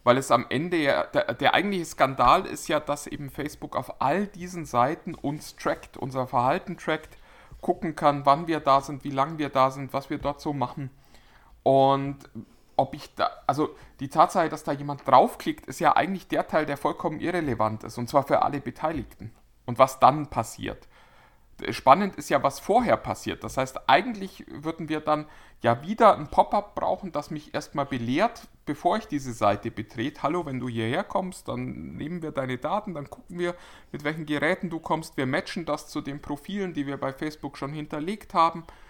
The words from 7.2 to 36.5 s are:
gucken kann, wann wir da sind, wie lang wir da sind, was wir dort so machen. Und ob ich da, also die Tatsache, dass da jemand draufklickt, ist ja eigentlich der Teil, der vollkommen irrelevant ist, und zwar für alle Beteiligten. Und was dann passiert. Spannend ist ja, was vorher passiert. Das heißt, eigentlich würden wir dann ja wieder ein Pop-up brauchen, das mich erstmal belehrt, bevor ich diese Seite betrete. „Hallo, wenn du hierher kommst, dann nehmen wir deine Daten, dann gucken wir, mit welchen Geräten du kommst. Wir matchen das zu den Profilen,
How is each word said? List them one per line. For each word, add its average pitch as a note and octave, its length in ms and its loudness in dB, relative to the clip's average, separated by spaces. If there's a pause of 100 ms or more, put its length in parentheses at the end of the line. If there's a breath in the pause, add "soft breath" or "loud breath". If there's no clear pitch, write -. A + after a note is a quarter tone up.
gucken F3 340 -2
kann, C#3+ 300 2
wann D3 220 4
wir D#3 140 -2
da C#3 200 4
sind, C3+ 240 -10
wie C#3+ 60 -8
lang D3 280 -2
wir C#3+ 120 -4
da C3 200 4
sind, C3+ 220 -10
was C#3 160 -4
wir D3+ 100 -4
dort C#3+ 220 -4
so D3+ 140 -4
machen. C3 360 -6 (720 soft breath)
Und C#3 560 4 (580)
ob C#3 180 0
ich - 200 -14
da, - 160 0 (160)
also C#3 300 0 (240 soft breath)
die C#3 80 -8
Tatsache, E3 400 4
dass D#3 160 -10
da D3+ 80 -2
jemand C#3+ 340 -8
draufklickt, D3 600 4
ist - 140 -10
ja D#3 140 6
eigentlich F3 340 0
der C#3+ 200 -2
Teil, D#3 160 2
der D3 140 -6
vollkommen D#3 420 -4
irrelevant C3 640 0
ist, A#2 140 -12
und A#2+ 100 -4
zwar C#3 140 4
für C#3 180 4
alle C#3+ 200 2
Beteiligten. - 720 -6 (360)
Und B2 120 -4
was C3 220 6
dann C#3 280 6
passiert. - 600 -6 (800 soft breath)
Spannend E3+ 480 4
ist - 140 -8
ja, C#3+ 120 2
was C#3 160 -2
vorher G#3 380 2
passiert. - 480 -6
Das G#2+ 140 -8
heißt, - 300 -4
eigentlich F#3+ 600 2
würden D#3 400 -8
wir D3+ 120 -2
dann D3+ 260 0 (360 soft breath)
ja A#2+ 200 2
wieder G#3 340 6
ein D3 120 -8
Pop-up - 460 0
brauchen, F#3 380 -4
das - 180 -6
mich D#3 240 -10
erstmal D3 300 -4
belehrt, C3 640 -2 (160)
bevor F3 320 0
ich A3 120 -6
diese C3 260 -6
Seite A2 360 2
betrete. A2+ 520 -6
„Hallo, D#3+ 240 -2
wenn C3 120 -6
du B2 100 -6
hierher A#2 360 -2
kommst, F#3+ 440 -6
dann B2 480 -8
nehmen D#3+ 260 -8
wir D#3 80 -8
deine B2+ 260 -4
Daten, F#3 380 -4
dann C#3+ 160 -12
gucken - 280 -14
wir, F3 160 -2 (380 loud breath)
mit D3 120 -8
welchen D#3 200 -4
Geräten D#3 460 -2
du E3 100 -6
kommst. D#3+ 380 -6
Wir C3+ 80 0
matchen D#3+ 400 -4
das D3+ 220 -6
zu D3+ 120 -6
den C#3+ 220 -8
Profilen, F#3 500 -6